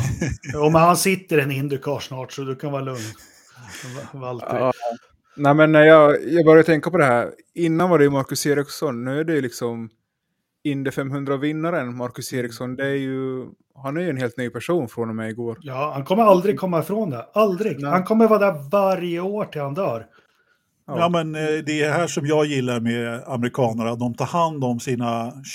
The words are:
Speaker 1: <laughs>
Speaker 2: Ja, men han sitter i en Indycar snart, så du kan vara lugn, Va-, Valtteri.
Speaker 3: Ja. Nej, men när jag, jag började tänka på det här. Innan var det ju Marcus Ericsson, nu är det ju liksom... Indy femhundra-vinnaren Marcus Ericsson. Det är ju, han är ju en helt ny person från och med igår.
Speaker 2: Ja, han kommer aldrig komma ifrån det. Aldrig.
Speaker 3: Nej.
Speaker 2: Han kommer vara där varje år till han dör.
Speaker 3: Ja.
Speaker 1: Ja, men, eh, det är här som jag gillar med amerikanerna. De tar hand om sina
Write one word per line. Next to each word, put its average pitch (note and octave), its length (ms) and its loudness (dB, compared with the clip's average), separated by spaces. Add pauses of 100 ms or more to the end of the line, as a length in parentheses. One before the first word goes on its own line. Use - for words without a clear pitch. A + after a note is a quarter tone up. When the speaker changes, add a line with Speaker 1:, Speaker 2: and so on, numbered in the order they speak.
(200)
Speaker 1:
<laughs> C#3 340 -6
Speaker 2:
Ja, D3+ 160 2
men E3 120 4
han F3 160 4
sitter F#3 400 -2
i C#3 40 4
en C#3 100 -4
Indycar C#3 480 -4
snart, B2+ 320 -12
så C#3 100 -10
du C3+ 140 -6
kan C#3+ 160 -8
vara C#3 120 -4
lugn, C3 140 -8 (1160)
Va-, C#3 60 -16
Valtteri. B2 400 -6
Speaker 3:
Ja. B2+ 120 2 (680)
Nej, C#3+ 160 4
men D#3 180 6
när D3+ 120 8
jag, D3+ 440 8
jag D#3+ 180 2
började D#3+ 180 10
tänka D#3+ 280 2
på F3+ 60 0
det D3+ 80 6
här. A#2+ 260 2 (240)
Innan E3+ 340 0
var E3+ 80 6
det C#3+ 60 8
ju C#3+ 60 6
Marcus C#3 360 -4
Ericsson, C#3 600 -2
nu C3+ 140 -4
är D#3+ 40 -2
det E3 100 -2
ju C#3+ 80 2
liksom... A#2 480 -8 (760)
Indy C#3 280 -4
femhundra-vinnaren C#3 1040 -4
Marcus B2 360 -10
Ericsson. B2 420 -8
Det C3+ 120 -6
är C#3 80 -2
ju, C3 500 -6 (380)
han C#3 140 -6
är F3 40 -4
ju F3+ 80 -4
en C3+ 80 -4
helt B2+ 200 -4
ny B2 120 -4
person C3 400 -4
från A2+ 200 -6
och A2 60 -6
med A2 140 -6
igår. A#2 320 -8
Speaker 2:
Ja, C#3 320 -6
han C#3 120 -6
kommer G#3 180 2
aldrig G3 360 4
komma F3+ 200 0
ifrån G3+ 300 -4
det. A#2+ 240 -8
Aldrig. G3 480 0
Speaker 3:
Nej. C#3+ 100 -4
Speaker 2:
Han F#3 120 2
kommer A3 240 4
vara G#3+ 120 4 (120)
där C#3+ 180 -10
varje F3+ 500 0
år G3+ 260 -4
till D3+ 160 -10
han C#3 120 -6
dör. C#3 320 -4 (840)
Speaker 3:
Ja. D#3 120 -6
Speaker 1:
Ja, E3+ 100 2
men, D#3+ 260 -2
eh, D#3 60 -4 (240)
det D3+ 160 -2
är D3+ 100 2
här E3 160 0
som D3 180 -4
jag D3+ 200 2
gillar B2+ 340 -2
med A#2 480 -4
amerikanerna. A#2+ 680 -2
De A#2+ 180 -4
tar B2+ 120 -4
hand D#3+ 380 -2
om A#2+ 160 -2
sina A#2 540 -4 (200)